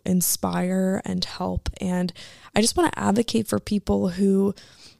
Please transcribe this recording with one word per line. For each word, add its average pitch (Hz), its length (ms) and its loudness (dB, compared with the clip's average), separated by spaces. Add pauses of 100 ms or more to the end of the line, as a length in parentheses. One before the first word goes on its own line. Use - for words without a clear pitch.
inspire 185 1000 0
and 185 180 -2
help. - 460 -6 (100)
And 180 320 -2 (420)
I 208 60 2
just 220 160 0
wanna 349 220 2
advocate 208 500 0
for 208 120 -2
people 202 500 0
who 196 440 2 (460)